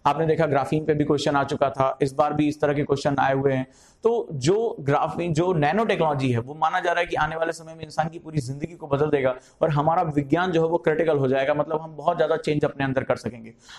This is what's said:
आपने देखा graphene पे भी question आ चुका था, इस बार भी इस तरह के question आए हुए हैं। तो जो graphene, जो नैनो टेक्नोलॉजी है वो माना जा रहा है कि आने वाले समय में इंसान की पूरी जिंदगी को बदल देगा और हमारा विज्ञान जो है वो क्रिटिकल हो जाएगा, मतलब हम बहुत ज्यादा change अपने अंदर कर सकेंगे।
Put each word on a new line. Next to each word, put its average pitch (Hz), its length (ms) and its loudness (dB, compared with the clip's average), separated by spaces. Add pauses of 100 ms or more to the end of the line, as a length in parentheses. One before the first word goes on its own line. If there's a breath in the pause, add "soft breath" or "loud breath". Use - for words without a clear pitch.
आपने 151 200 2
देखा 156 200 2
graphene 147 380 0
पे 151 100 2
भी 147 100 2
question 147 320 0
आ 139 80 2
चुका 139 260 0
था, 135 320 0
इस 135 100 -2
बार 147 200 2
भी 151 160 2
इस 143 120 -4
तरह 147 140 2
के 143 100 0
question 139 340 0
आए 135 160 2
हुए 135 180 2
हैं। 131 140 -2 (360 soft breath)
तो 226 300 0
जो 185 480 0
graphene, 151 520 -2
जो 175 200 2
नैनो 165 320 2
टेक्नोलॉजी 151 480 0
है 117 60 2
वो 127 160 -6
माना 160 260 0
जा 180 120 0
रहा 170 80 0
है 180 60 0
कि 170 100 -4
आने 156 200 -2
वाले 165 160 -2
समय 160 220 -14
में 160 100 -14
इंसान 156 240 -4
की 165 100 -12
पूरी 156 220 -4
जिंदगी 143 340 -10
को 160 120 -14
बदल 143 240 0
देगा 131 240 2 (280 soft breath)
और 160 80 2
हमारा 156 320 2
विज्ञान 156 500 0
जो 160 100 2
है 165 60 2
वो 170 100 2
क्रिटिकल 156 400 2
हो 135 100 2
जाएगा, 135 260 2
मतलब 151 260 -2
हम 160 160 -14
बहुत 160 200 0
ज्यादा 160 200 2
change 151 280 0
अपने 139 200 -2
अंदर 131 200 -2
कर 123 120 0
सकेंगे। 113 380 -10 (240 loud breath)